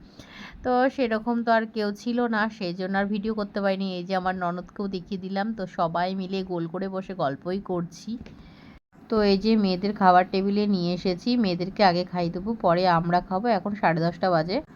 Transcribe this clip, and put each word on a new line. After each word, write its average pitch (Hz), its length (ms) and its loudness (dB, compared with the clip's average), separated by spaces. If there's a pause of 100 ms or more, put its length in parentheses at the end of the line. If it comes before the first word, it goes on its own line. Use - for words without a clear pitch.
(640)
তো 254 260 2
সেরকম 233 540 -2
তো 233 80 2
আর 226 140 2
কেউ 214 260 -4
ছিল 240 360 -2
না, 220 220 0
সেই 185 240 -6
জন্য 190 240 -2
আর 202 80 2
ভিডিও 214 280 -2
করতে 208 280 -4
পারিনি। 190 340 -2
এই 175 80 -6
যে 190 120 -4
আমার 185 200 0
ননদকেও 180 520 -6
দেখিয়ে 190 340 -8
দিলাম, 196 320 -4
তো 190 140 -6
সবাই 180 480 -2
মিলে 190 280 -4
গোল 175 240 -4
করে 185 220 -6
বসে 190 240 -8
গল্পই 175 460 -2
করছি। 180 580 -6 (920)
তো 220 120 2
এই 196 160 6
যে 220 180 4
মেয়েদের 196 380 2
খাবার 185 380 8
টেবিলে 202 360 2
নিয়ে 180 260 2
এসেছি, 180 440 -2
মেয়েদেরকে 190 460 0
আগে 180 200 4
খাইয়ে 180 260 -2
দেবো, 185 240 -6
পরে 185 340 2
আমরা 170 340 4
খাবো। 190 260 -4
এখন 208 280 0
সাড়ে 165 260 2
দশটা 175 280 0
বাজে, 180 320 0 (140)